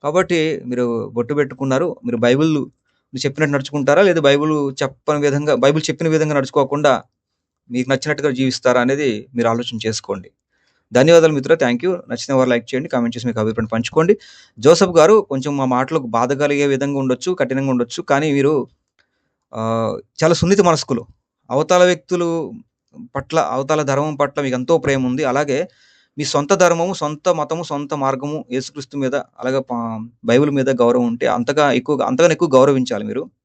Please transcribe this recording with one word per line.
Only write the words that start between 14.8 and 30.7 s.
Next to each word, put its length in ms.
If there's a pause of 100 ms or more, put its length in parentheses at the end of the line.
గారు, 380
కొంచెం 280
మా 80
మాటలకు 420
బాధ 260
కలిగే 340
విధంగా 320
ఉండొచ్చు, 340
కఠినంగా 380
ఉండొచ్చు, 300
కానీ 300
మీరు, 360 (840)
ఆ, 80 (640)
చాలా 100
సున్నిత 280
మనస్కులు. 440 (460)
అవతల 320
వ్యక్తులు 680 (640)
పట్ల, 240
అవతల 420
ధర్మం 340
పట్ల 260
మీకు 140
ఎంతో 220
ప్రేమ 280
ఉంది. 180
అలాగే 440 (500)
మీ 60
సొంత 300
ధర్మము, 400
సొంత 360
మతము, 340
సొంత 300
మార్గము, 580
యేసుక్రీస్తు 460
మీద, 180
అలాగే 440
పా-, 480 (180)
బైబిల్ 260
మీద 180
గౌరవం 380